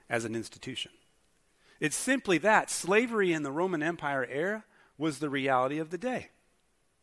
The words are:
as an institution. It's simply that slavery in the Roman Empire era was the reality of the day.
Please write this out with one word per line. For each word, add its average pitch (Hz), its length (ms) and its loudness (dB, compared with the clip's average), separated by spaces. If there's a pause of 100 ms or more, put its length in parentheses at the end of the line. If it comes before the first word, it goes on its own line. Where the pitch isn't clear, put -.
as 117 160 -2
an 110 100 -4
institution. - 580 -8 (840)
It's 151 180 0
simply 226 420 2
that 190 320 4
slavery 208 640 2
in 160 100 0
the 139 100 -4
Roman 170 300 0
Empire 143 480 -2
era 185 340 -4 (320)
was 147 220 -2
the 151 100 -4
reality 135 500 2
of 160 120 -6
the 175 80 -6
day. 240 320 -6 (720)